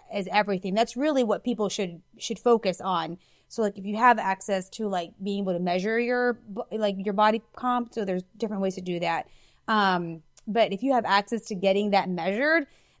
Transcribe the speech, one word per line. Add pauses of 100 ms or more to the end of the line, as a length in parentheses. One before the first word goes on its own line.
(140)
is
everything.
That's
really
what
people
should, (160)
should
focus
on. (300)
So,
like,
if
you
have
access
to,
like, (100)
being
able
to
measure
your (140)
bo-,
like,
your
body (140)
comp,
so
there's (120)
different
ways
to
do
that. (400)
Um, (240)
but
if
you
have
access
to
getting
that
measured, (340)